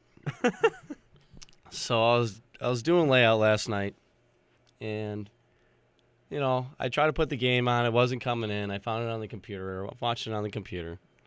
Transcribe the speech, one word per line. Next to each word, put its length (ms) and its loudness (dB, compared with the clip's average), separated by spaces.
<laughs> 180 -6
so 320 -2
I 160 6
was, 240 -2
I 80 -2
was 140 -2
doing 260 4
layout 300 6
last 280 4
night, 280 -2
and, 500 -6
you 100 -6
know, 280 0
I 100 -2
tried 180 2
to 60 0
put 160 -2
the 60 -4
game 320 2
on. 180 2
It 80 2
wasn't 280 2
coming 280 -4
in. 220 -4
I 80 -6
found 240 -4
it 60 -4
on 100 -6
the 80 -8
computer. 580 -8
I 140 -10
watched 280 -2
it 60 -4
on 100 -2
the 60 -4
computer, 500 -8